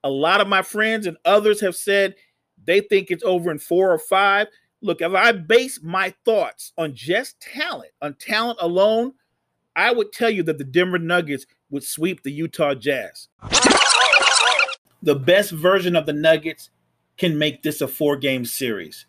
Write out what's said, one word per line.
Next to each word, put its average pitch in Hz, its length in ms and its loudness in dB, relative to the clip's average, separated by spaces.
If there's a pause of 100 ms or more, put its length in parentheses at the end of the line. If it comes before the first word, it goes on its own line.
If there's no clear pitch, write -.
A 139 60 -2
lot 160 300 2
of 196 60 2
my 190 160 2
friends 214 460 -2
and 160 160 -8
others 208 360 4
have 185 140 -2
said 196 400 0 (500)
they 190 160 4
think 196 300 0
it's 175 140 -4
over 175 260 0
in 151 80 -6
four 185 340 2
or 185 60 2
five. 196 480 2 (340)
Look, 170 200 -4
if 170 120 -2
I 220 200 4
base 220 500 0
my 185 320 -4 (100)
thoughts 202 520 0
on 156 180 -4
just 170 460 -4
talent, 285 500 -10 (120)
on 147 120 -8
talent 226 460 -4
alone, 214 540 2 (600)
I 214 180 2
would 220 200 -2
tell 233 180 0
you 190 140 -2
that 156 140 -2
the 139 60 -10
Denver 180 340 0
Nuggets 165 480 -2 (240)
would 139 120 -6
sweep 170 400 -6
the 139 80 -8
Utah 147 440 -4
Jazz. 120 540 -6 (1700)
The 151 120 2
best 175 380 2
version 175 440 2
of 151 100 0
the 156 60 -4
Nuggets 156 580 0 (460)
can 165 220 0
make 151 240 -2
this 147 180 -4
a 139 80 -2
four-game 135 580 -2
series. 101 640 -8